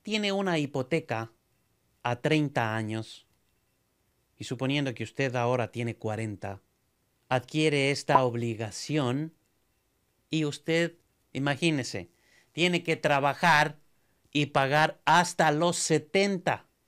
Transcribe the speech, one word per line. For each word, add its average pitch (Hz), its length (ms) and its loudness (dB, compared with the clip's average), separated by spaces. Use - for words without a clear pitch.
tiene 208 300 -2
una 190 260 0
hipoteca 131 720 -4
a 120 200 -2
treinta 147 520 0
años, 110 520 -6
y 117 60 -14
suponiendo 135 500 -4
que 113 100 -8
usted 127 320 -4
ahora 120 340 0
tiene 117 260 -6
cuarenta, 104 680 -8
adquiere 143 640 0
esta 139 340 2
obligación 120 1080 -4
y 156 160 0
usted, 165 500 -2
imagínese, 139 760 -2
tiene 175 300 0
que 165 140 -2
trabajar 147 840 2
y 143 140 0
pagar 147 580 2
hasta 165 480 4
los 170 240 0
setenta. 170 920 0